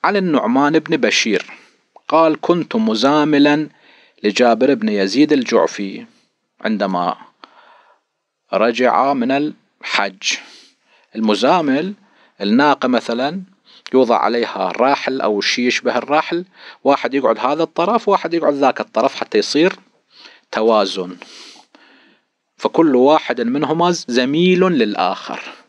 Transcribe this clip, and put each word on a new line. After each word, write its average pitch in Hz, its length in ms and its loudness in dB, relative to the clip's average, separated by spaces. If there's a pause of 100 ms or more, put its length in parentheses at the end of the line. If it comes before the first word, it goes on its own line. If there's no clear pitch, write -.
عن 185 120 0
النعمان 147 640 0
بن 156 180 -2
بشير 110 480 -2 (600)
قال: 156 340 2
"كنت 170 340 -2
مزاملا 143 920 2 (540)
لجابر 117 500 2
بن 110 160 -2
يزيد 107 440 2
الجعفي 104 720 -2 (560)
عندما 95 560 -2 (1400)
رجع 120 600 0
من 127 180 -2
الحج". - 1000 -6 (840)
المزامل 135 760 0 (480)
الناقة 131 460 2
مثلًا 127 540 -2 (520)
يوضع 120 240 4
عليها 104 600 -2
راحل 135 440 0
أو 104 200 0
شيء - 260 -2
يشبه 120 300 -2
الراحل، 151 480 -2 (380)
واحد 135 300 0
يقعد 127 260 0
هذا 147 240 -2
الطرف 190 460 -2
واحد 175 240 0
يقعد 160 200 0
ذاك 139 280 0
الطرف 113 340 -2
حتى - 220 -4
يصير 151 360 2 (800)
توازن، 98 680 0 (1400)
فكل 151 380 2
واحد 131 460 2
منهما 147 500 0
زميل 160 680 0
للآخر. 110 840 -2 (280)